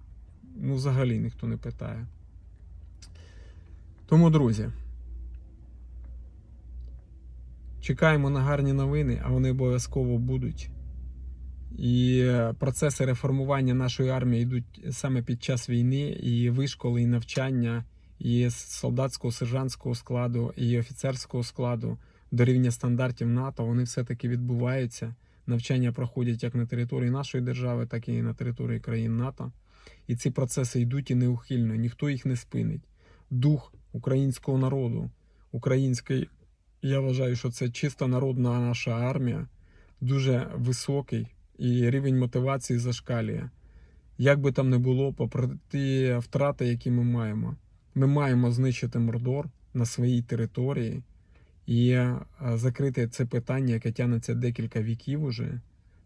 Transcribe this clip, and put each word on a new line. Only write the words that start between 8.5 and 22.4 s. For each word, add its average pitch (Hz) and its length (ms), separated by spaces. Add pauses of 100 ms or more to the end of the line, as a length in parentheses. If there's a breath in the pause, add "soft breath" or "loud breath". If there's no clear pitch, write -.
новини, 139 500
а 127 60
вони 127 220
обов'язково 123 680
будуть. 127 520 (1080)
І, 123 460
е, 120 360
процеси 135 460
реформування 135 680
нашої 127 360
армії 123 340
йдуть 123 480
саме 127 300
під 120 220
час 127 260
війни, 127 400
і 120 400
вишколи, 123 520
і 120 40
навчання, 120 800 (360 soft breath)
і 120 300
з 120 60
солдатського, 123 760
сержантського 127 640
складу, 120 600
і 120 240
офіцерського 127 640
складу 117 540 (340 soft breath)
до 123 140